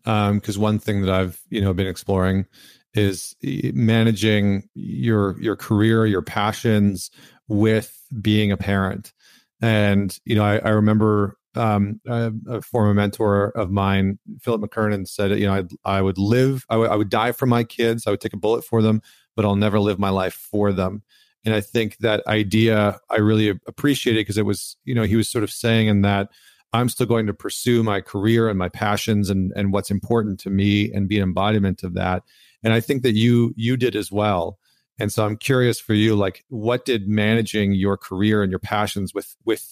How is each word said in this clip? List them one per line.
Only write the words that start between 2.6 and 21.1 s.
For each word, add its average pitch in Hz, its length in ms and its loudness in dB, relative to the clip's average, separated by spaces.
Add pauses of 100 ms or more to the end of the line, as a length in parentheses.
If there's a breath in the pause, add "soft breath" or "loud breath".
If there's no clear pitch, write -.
is, 98 480 -2
y-, 127 320 -4
managing 107 1000 2
your, 104 640 -2
your 104 160 -2
career, 110 480 2
your 98 180 0
passions 104 880 0 (360 loud breath)
with 110 560 0 (180)
being 107 300 2
a 95 60 0
parent. 98 560 -4 (500 soft breath)
And, 101 640 2
you 120 100 -2
know, 107 100 4
I, 104 140 2
I - 120 -2
remember, 107 680 2 (160)
um, 107 520 0
a, 117 260 -4 (160)
a 117 140 -8
former 104 320 0
mentor 101 640 2
of 98 140 -2
mine, 98 480 0 (220)
Philip 113 220 -2
McKernan, 104 460 -4
said, 101 300 -2
you 104 80 0
know, 98 80 2
"I'd, 92 160 -2 (140)
I 98 180 0
would 95 160 -2
live, 127 500 0
I 113 80 0
would, 113 140 2
I 104 60 0
would 104 120 0
die 117 240 0
for - 140 -4
my 120 180 2
kids. 117 420 -2
I 107 40 0
would 101 100 -2
take - 140 -8
a 104 40 -10
bullet 110 260 0
for 113 180 0
them, 110 200 2 (340 soft breath)
but 107 80 0
I'll 101 120 2
never 104 240 2
live 101 180 0
my 98 120 0
life 95 240 0
for 101 380 -2
them." 95 300 -4 (420 soft breath)